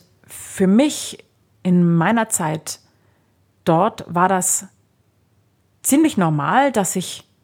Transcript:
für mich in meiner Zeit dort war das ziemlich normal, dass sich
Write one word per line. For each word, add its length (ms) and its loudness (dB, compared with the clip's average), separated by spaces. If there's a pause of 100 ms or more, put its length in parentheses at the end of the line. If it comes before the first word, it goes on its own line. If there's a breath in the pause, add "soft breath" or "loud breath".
(260)
für 420 -4
mich 560 0 (400)
in 320 4
meiner 340 0
Zeit 500 -6 (840)
dort 440 0
war 200 2
das 400 -2 (1120)
ziemlich 360 2
normal, 540 2
dass 220 -2
sich 340 -8 (160)